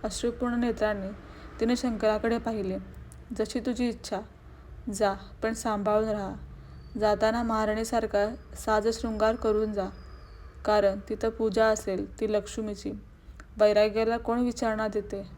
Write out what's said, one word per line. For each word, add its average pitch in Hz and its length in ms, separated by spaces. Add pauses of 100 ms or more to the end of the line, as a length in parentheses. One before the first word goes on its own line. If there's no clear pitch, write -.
अश्रुपूर्ण 240 560
नेत्रांनी 214 520 (480)
तिने 233 160
शंकराकडे 226 640
पाहिले. 208 400 (600)
"जशी 220 220
तुझी 240 300
इच्छा. 208 320 (720)
जा, 196 200
पण - 400
सांभाळून 214 560
राहा. 202 240 (680)
जाताना 220 440
महाराणीसारखा 220 920 (200)
साजशृंगार 220 800
करून 214 380
जा, 196 120 (800)
कारण 202 340 (100)
तिथं 220 200
पूजा 220 360
असेल 202 540
ती 214 140
लक्ष्मीची. 208 580 (680)
वैराग्याला 214 580
कोण 233 220
विचारणा 226 480
देते? 202 400 (100)